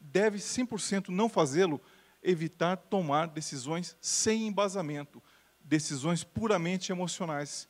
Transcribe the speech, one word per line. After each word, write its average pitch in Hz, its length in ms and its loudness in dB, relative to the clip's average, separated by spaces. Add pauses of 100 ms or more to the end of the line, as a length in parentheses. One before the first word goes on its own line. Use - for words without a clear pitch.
deve 196 380 2
cem 247 260 -2
por 220 160 -4
cento 190 320 -2
não 208 160 2
fazê-lo, 160 520 4 (420)
evitar 165 540 0
tomar 165 520 0
decisões 156 720 -6
sem 220 460 0
embasamento, 180 760 -4 (400)
decisões 151 600 0
puramente 190 720 0
emocionais, 165 760 -4